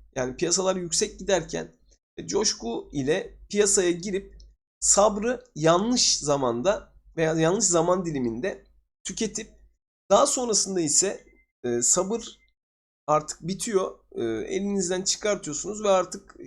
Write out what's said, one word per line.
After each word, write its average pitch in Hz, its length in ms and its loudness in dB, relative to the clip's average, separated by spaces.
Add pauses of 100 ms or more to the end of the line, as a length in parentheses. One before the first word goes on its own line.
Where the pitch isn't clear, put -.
(160)
yani 127 200 -4
piyasalar 185 400 0
yüksek 185 440 -4
giderken, 165 560 -2 (420)
e, 80 100 -12
coşku 220 680 -2
ile 147 560 -2
piyasaya 202 420 2
girip 185 440 -6 (440)
sabrı 214 640 2 (120)
yanlış 180 640 4
zamanda 139 760 0 (240)
veya 160 160 2
yanlış 165 320 2
zaman 175 400 2
diliminde 131 580 -4 (400)
tüketip 214 480 -6 (580)
daha 226 180 6
sonrasında 196 540 0
ise, 170 440 0 (380)
e, 120 180 0
sabır 190 580 -2 (680)
artık 151 340 0
bitiyor. 190 580 -4 (120)
E, - 120 -6 (320)
elinizden 190 460 -2
çıkartıyorsunuz 196 840 -4
ve 208 60 2
artık 185 460 0 (120)